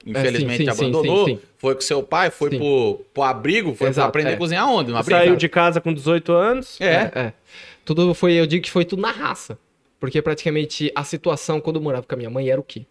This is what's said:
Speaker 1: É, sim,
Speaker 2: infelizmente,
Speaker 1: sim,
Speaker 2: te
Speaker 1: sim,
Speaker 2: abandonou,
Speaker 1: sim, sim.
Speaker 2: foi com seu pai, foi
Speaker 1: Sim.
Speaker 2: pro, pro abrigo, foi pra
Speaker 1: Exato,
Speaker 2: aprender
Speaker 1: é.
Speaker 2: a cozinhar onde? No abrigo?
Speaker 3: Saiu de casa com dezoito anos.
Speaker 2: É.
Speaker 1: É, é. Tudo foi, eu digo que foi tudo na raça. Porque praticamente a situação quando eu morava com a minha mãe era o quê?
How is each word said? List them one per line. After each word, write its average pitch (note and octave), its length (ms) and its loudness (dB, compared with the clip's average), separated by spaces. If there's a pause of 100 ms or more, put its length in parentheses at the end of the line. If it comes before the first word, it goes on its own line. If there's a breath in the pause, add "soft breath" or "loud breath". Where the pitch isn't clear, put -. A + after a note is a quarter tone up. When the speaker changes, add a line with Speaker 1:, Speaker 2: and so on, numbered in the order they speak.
Speaker 1:
É, - 0 -
sim, G#2+ 60 -10
Speaker 2:
infelizmente, B2 460 -2
Speaker 1:
sim, D3 80 0
Speaker 2:
te A#2 100 0
Speaker 1:
sim, A2 80 -4
Speaker 2:
abandonou, D3+ 420 2
Speaker 1:
sim, B2+ 120 0
sim. - 40 -16 (160)
Speaker 2:
foi C3+ 180 0
com C3+ 60 -8
seu C#3 220 -2
pai, E3+ 260 0
foi D3 220 -2
Speaker 1:
Sim. C3 80 -2
Speaker 2:
pro, C3 420 2 (120)
pro C#3 100 0
abrigo, C#3+ 460 0
foi A#2+ 160 -6
pra C3+ 40 2
Speaker 1:
Exato, C3 200 2
Speaker 2:
aprender D3 220 0
Speaker 1:
é. - 20 0
Speaker 2:
a G2+ 40 -2
cozinhar F3 320 0
onde? D#3 220 0
No A#2 60 -2
abrigo? F3 220 2
Speaker 3:
Saiu F3+ 160 6
de E3 140 0
casa E3+ 320 2
com E3 120 -2
dezoito E3 400 0
anos. A#3 460 0
Speaker 2:
É. F#3 60 -2
Speaker 1:
É, F3+ 300 2
é. A#2+ 180 -4 (520 loud breath)
Tudo E3+ 280 0
foi, F3 200 2
eu E3 120 4
digo E3 180 0
que - 80 -10
foi F3 140 2
tudo F#3+ 160 -4
na A3 100 -2
raça. - 460 -8 (420)
Porque C#3 220 -2
praticamente D3+ 720 -2
a C#3+ 120 -4
situação D#3 560 -4
quando D#3+ 160 -4
eu D#3 40 -2
morava C3 240 -4
com - 80 -10
a B2+ 40 -6
minha A#2 120 -10
mãe C3 200 -2
era C3 100 2
o C3+ 40 -8
quê? - 280 -16